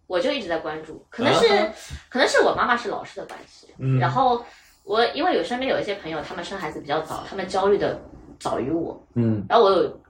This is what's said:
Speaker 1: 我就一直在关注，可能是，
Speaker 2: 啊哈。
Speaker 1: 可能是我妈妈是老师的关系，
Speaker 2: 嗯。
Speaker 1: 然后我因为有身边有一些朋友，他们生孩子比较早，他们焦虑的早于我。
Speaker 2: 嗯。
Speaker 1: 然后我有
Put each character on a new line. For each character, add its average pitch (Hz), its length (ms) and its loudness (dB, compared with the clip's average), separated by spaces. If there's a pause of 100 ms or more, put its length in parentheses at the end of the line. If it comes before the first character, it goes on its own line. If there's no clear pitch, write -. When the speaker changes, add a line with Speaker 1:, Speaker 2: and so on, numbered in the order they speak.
Speaker 1:
我 180 140 0
就 262 100 0
一 285 120 -2
直 185 60 -8
在 165 100 -2
关 156 260 -8
注， - 240 -16
可 - 140 -8
能 - 120 4
是， - 200 6
Speaker 2:
啊 294 100 4
哈。 - 80 -4 (380)
Speaker 1:
可 - 80 -4
能 320 100 4
是 523 140 4
我 180 120 4
妈 190 120 0
妈 240 100 2
是 226 140 -6
老 139 120 -6
师 - 180 -14
的 170 60 -10
关 - 200 -16
系， - 220 -20 (100)
Speaker 2:
嗯。 131 200 0
Speaker 1:
然 - 120 2
后 247 340 2 (400)
我 214 180 2 (120)
因 285 100 -2
为 359 100 2
有 180 80 2
身 247 160 -4
边 262 120 -2
有 156 100 0
一 - 40 -4
些 202 100 -4
朋 - 160 -10
友， 156 100 -4
他 - 140 -12
们 170 100 -8
生 196 140 -8
孩 160 120 -6
子 - 100 -10
比 - 60 -16
较 147 140 -2
早， - 260 -8
他 - 80 -14
们 190 140 -6
焦 190 200 0
虑 202 100 4
的 - 240 -2 (360)
早 - 220 -4
于 127 100 -4
我。 - 320 -4 (120)
Speaker 2:
嗯。 110 340 0
Speaker 1:
然 214 100 6
后 233 60 8
我 233 60 6
有 - 400 2